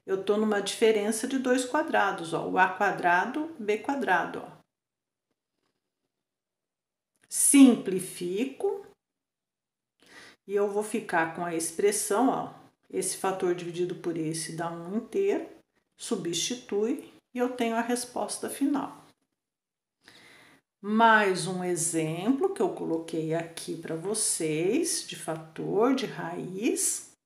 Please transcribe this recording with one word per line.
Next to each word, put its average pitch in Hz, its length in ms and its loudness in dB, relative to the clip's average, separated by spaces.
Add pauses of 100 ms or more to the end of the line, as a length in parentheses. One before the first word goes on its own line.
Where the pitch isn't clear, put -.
eu 190 200 -2
tô 208 120 2
numa 214 240 2
diferença 220 680 2
de 262 100 0
dois 254 260 2
quadrados, 190 720 0
ó, 165 140 -4
o 185 100 0
A 185 100 6
quadrado, 196 920 0
B 208 180 -2
quadrado, 180 680 -2
ó. - 120 -18 (2750)
Simplifico 240 1600 4 (1600)
e 196 60 -2
eu 202 140 2
vou 202 140 -2
ficar 175 540 -2
com 175 80 -6
a 170 100 -4
expressão, 208 760 2
ó, 160 240 -4 (360)
esse - 260 -4
fator 185 380 0
dividido 175 420 -4
por 170 200 -4
esse 160 400 -4
dá 170 140 -4
um 170 260 -8
inteiro, 320 520 0 (480)
substitui 208 1160 -4 (220)
e 240 40 -6
eu 247 120 0
tenho 226 260 -2
a 233 40 0
resposta 233 680 -6
final. - 560 -4 (1800)
Mais 208 680 6
um 180 180 -4
exemplo 180 880 0
que - 80 -2
eu 180 60 2
coloquei 160 680 -4
aqui 165 420 -8
pra 160 200 -8
vocês 180 1080 -2
de - 100 -12
fator, 165 800 0
de 220 120 -2
raiz 175 1040 -4 (160)